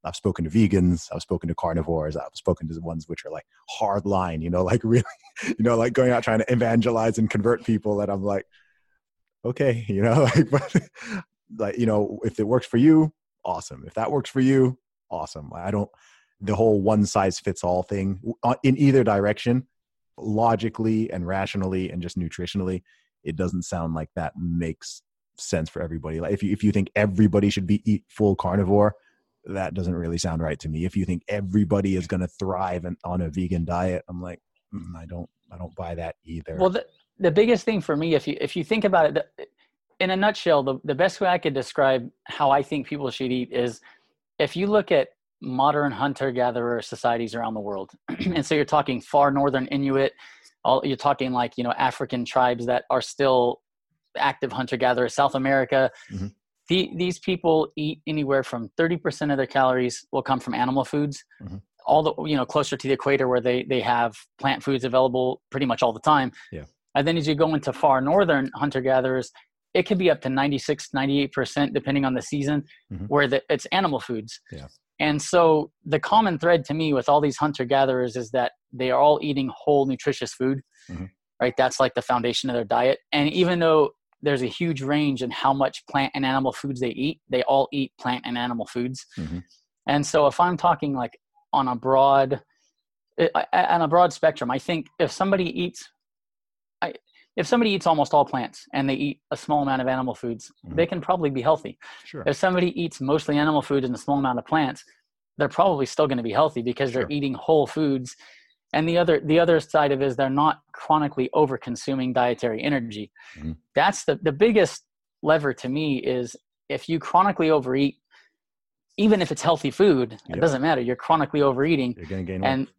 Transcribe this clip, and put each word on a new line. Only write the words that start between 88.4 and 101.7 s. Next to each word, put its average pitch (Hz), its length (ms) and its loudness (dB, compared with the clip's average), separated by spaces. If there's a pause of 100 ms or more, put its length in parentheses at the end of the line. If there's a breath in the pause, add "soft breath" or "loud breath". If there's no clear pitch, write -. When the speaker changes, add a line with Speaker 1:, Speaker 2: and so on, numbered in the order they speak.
Speaker 2:
foods. 127 380 -6 (140 loud breath)
Speaker 1:
Mm-hmm. 82 220 -8 (460 loud breath)
Speaker 2:
And 143 200 2
so 151 200 4
if - 140 2
I'm 165 160 4
talking, 151 380 0
like, 123 240 -6 (340)
on 135 160 2
a 123 80 -2
broad, 135 640 4 (800)
I, - 320 2
I, 180 120 4 (100)
on 170 80 2
a 151 60 0
broad 175 260 4
spectrum, 147 360 0
I 135 80 -2
think 160 280 -4 (120)
if 156 140 0
somebody 190 320 0 (180)
eats, - 240 -8 (920)
I, - 140 -4 (420 soft breath)
if 170 100 -2
somebody 233 240 4
eats 190 160 -2
almost 156 280 2
all 143 100 6
plants - 480 -6
and 135 160 0
they 135 60 0
eat 143 260 -4 (100)
a 131 60 -4
small 147 260 -2
amount 131 200 -2
of 127 60 -2
animal 127 260 -2
foods, 117 360 -10 (160)
Speaker 1:
Mm-hmm. 147 100 -8
Speaker 2:
they 165 100 2
can 175 160 -6
probably 175 280 0
be 131 120 -4
healthy. - 360 0 (260 loud breath)